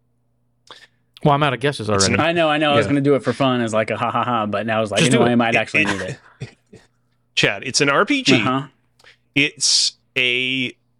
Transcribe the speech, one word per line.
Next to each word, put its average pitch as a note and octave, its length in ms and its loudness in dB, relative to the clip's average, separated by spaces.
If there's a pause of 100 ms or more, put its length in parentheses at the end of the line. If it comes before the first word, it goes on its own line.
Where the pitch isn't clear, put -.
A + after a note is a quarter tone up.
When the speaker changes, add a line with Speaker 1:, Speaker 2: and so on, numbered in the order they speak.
(1300)
Speaker 1:
Well, D3 80 4
I'm C#3+ 100 2
out C#3 120 0
of A#2 60 -8
guesses C3+ 280 -2
Speaker 2:
It's G2 160 0
Speaker 1:
already. G#2+ 100 0
Speaker 2:
an - 60 0
Speaker 3:
I E3 120 2
know, E3 180 2
I D3+ 80 0
know. D3+ 140 0
I C#3+ 40 2
was C#3+ 80 2
Speaker 1:
Yeah. C#3 60 -4
Speaker 3:
gonna C#3+ 100 0
do C#3 140 2
it B2+ 100 0
for B2 80 0
fun B2+ 300 0
as, A2 100 -4
like, A2 160 0
a A2 80 -4
ha, A2+ 140 -2
ha, A#2+ 120 0
ha, A2+ 220 -2
but G#2 220 -4
now A2 100 -2
I A2+ 60 0
was G#2 80 -6
like, G2 100 0
Speaker 1:
Just B2 120 2
Speaker 3:
"You - 60 4
know, - 60 4
Speaker 1:
do B2 60 2
it. - 20 0
Speaker 3:
I - 40 0
might A#2 180 2
actually C3 300 0
Speaker 2:
It - 40 -2
Speaker 3:
need - 300 -8 (540)
it." - 80 -20 (260)
Speaker 2:
<laughs> - 280 -20
Chad, G#2+ 300 0
it's B2 160 -4
an C#3+ 80 4
R D3+ 160 2
P C#4 180 -2
G. C#3 120 4
Speaker 3:
Uh-huh. C3 320 0 (680)
Speaker 2:
It's - 580 0 (260)
a B2+ 580 -2 (240)